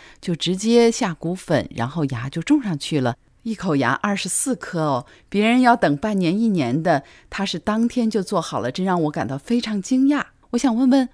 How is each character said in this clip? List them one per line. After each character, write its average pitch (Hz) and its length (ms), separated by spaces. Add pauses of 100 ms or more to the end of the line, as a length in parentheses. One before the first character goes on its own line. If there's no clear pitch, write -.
(200)
就 170 160
直 180 180
接 233 360
下 196 240
骨 165 200
粉， 143 400
然 117 140
后 165 180
牙 127 220
就 165 140
种 294 200
上 175 160
去 151 220
了， 120 160 (280)
一 226 100
口 180 220
牙 127 160
二 202 220
十 190 140
四 - 260
颗 - 280
哦， 135 240 (240)
别 208 160
人 247 160
要 240 120
等 160 220
半 214 220
年 180 200
一 226 100
年 151 340
的， 160 200 (280)
他 196 160
是 175 120
当 220 300
天 233 220
就 208 120
做 180 200
好 143 180
了， 117 100
真 185 140
让 180 200
我 151 60
感 143 160
到 131 120
非 233 200
常 214 220
惊 262 280
讶。 285 140 (280)
我 240 80
想 240 180
问 254 140
问， 262 240